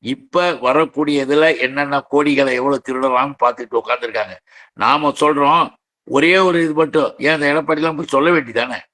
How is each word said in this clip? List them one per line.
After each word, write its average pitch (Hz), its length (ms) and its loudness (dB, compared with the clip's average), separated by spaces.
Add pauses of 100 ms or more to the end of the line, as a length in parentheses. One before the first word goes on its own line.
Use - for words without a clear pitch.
இப்ப 139 420 -4 (120)
வரக்கூடிய 143 680 0
இதுல 147 220 2 (120)
என்னென்ன 139 360 -2 (140)
கோடிகளை 139 440 2
எவ்வளவு 131 320 -2
திருடலாம்னு 131 520 0
பார்த்துட்டு 120 420 -2
உட்கார்ந்துருக்காங்க. 110 560 -6 (420)
நாம 139 380 0
சொல்றோம், 147 500 2 (420)
ஒரே 147 300 2
ஒரு 185 240 2
இது 160 120 -2
மட்டும், 156 460 0
ஏன் 151 180 0
அந்த 147 100 -2
எடப்பாடிலாம் 156 520 -2
போய் - 160 -8
சொல்ல 143 160 2
வேண்டியதானே? 120 480 -2 (140)